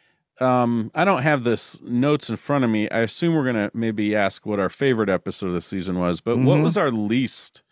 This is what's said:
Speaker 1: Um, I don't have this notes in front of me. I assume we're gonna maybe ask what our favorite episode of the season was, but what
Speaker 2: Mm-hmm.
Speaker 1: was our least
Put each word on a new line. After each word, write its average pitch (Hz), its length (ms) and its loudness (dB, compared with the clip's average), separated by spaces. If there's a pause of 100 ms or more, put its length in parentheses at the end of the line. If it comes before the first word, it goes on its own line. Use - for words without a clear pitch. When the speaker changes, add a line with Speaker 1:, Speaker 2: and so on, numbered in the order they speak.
(400)
Speaker 1:
Um, 120 540 2
I 165 100 0
don't 175 180 2
have 143 220 2
this - 380 -2
notes 139 480 0
in 110 60 -4
front 139 280 0
of 117 60 2
me. 107 200 0
I 117 100 0
assume 165 340 0
we're 147 100 0
gonna 113 300 -2
maybe 107 420 -2
ask 98 300 -2
what 104 120 -2
our 95 120 2
favorite 113 400 0
episode 92 380 -4
of 90 60 -2
the 87 60 -2
season 90 400 -4
was, 87 200 0
but 120 180 -2
what 135 180 4
Speaker 2:
Mm-hmm. 151 80 4
Speaker 1:
was 165 120 0
our 160 140 0
least 113 800 -4